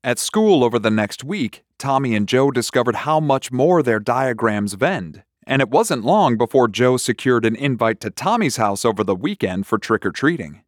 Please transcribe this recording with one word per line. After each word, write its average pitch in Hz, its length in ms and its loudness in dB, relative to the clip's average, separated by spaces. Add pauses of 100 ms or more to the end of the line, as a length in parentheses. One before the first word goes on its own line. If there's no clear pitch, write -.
At 123 160 -2
school 208 440 2
over 120 140 2
the 110 140 0
next 107 320 -2
week, 151 400 -6 (160)
Tommy 135 360 -2
and 104 120 -2
Joe 131 220 2
discovered 120 460 -2
how 156 240 -2
much 135 320 -2
more 151 320 2
their 117 160 2
diagrams 110 720 -2
vend, 104 500 -4 (220)
and 135 160 0
it - 80 0
wasn't 139 360 0
long 156 300 2
before 120 320 2
Joe 120 300 2
secured 120 480 0
an 113 100 0
invite 117 440 0
to 110 100 -8
Tommy's 196 460 -2
house 101 280 0
over 107 200 0
the 98 120 0
weekend 98 520 -4
for 113 100 -2
trick-or-treating. 104 920 -2